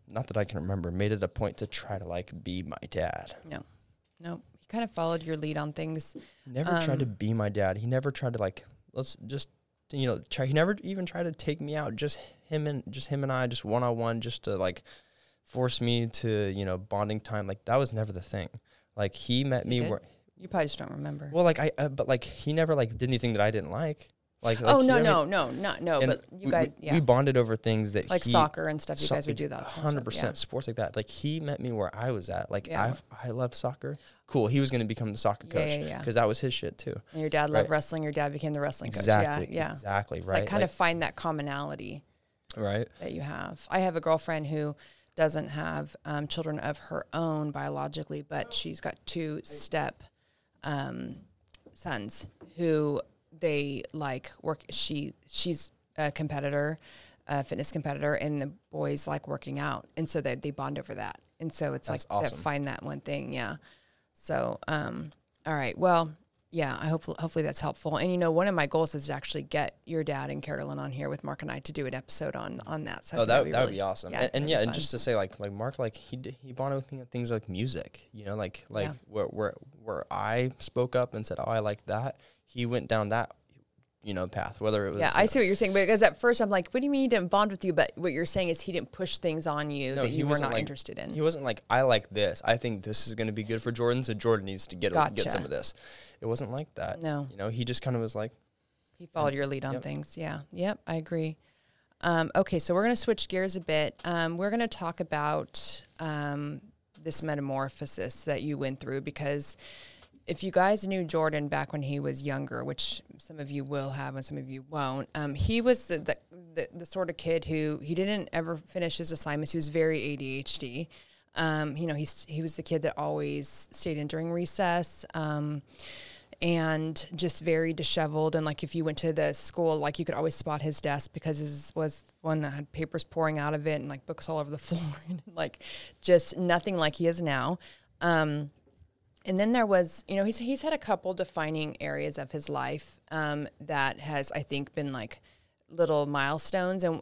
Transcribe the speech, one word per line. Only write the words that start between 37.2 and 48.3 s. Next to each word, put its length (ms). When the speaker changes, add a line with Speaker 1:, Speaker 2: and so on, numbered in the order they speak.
Speaker 2:
your 80
dad 220
loved 140
Speaker 1:
Right. 40
Speaker 2:
wrestling, 320
your 120
dad 180
became 220
the 80
wrestling 300
coach. 100
Speaker 1:
Exactly, 500
Speaker 2:
Yeah, 160
yeah. 60
Speaker 1:
exactly, 460
Speaker 2:
It's 80
Speaker 1:
right? 120
Speaker 2:
like, 100
kind 140
Speaker 1:
Like 80
Speaker 2:
of 40
find 280
that 120
commonality 880
Speaker 1:
Right. 300
Speaker 2:
that 120
you 100
have. 480
I 100
have 160
a 60
girlfriend 460
who 280
doesn't 340
have, 540
um, 220
children 320
of 220
her 340
own 380
biologically, 720
but 320